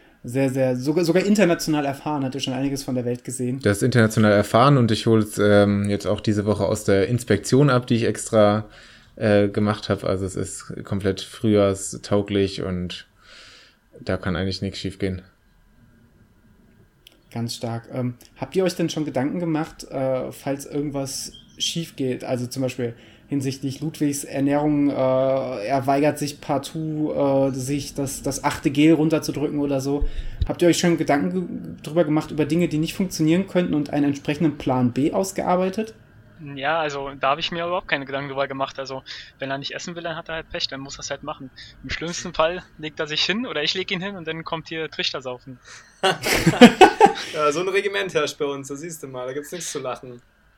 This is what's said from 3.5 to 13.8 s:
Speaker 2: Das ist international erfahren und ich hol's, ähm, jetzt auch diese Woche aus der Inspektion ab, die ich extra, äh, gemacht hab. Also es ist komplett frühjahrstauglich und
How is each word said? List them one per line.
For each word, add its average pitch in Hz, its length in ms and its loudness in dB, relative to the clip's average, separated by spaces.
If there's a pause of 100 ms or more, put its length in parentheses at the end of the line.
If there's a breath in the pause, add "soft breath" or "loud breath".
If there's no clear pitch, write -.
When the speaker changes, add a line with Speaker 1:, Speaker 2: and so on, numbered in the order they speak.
Speaker 2:
Das 101 160 2
ist - 40 -2
international 110 500 4
erfahren 113 440 6
und 117 140 4
ich 107 160 0
hol's, 110 320 2
ähm, 101 500 6
jetzt 101 180 0
auch 104 140 0
diese 104 240 2
Woche 101 220 2
aus 107 180 -2
der 98 240 4
Inspektion 123 600 4
ab, 123 160 2
die 123 80 2
ich 117 100 2
extra, 107 640 2 (460 loud breath)
äh, 104 340 4
gemacht 104 400 -2
hab. 98 160 0
Also 95 220 -2
es 92 80 -6
ist - 400 -8 (100)
komplett 98 360 -2
frühjahrstauglich 101 1400 0
und 90 440 -6 (920 loud breath)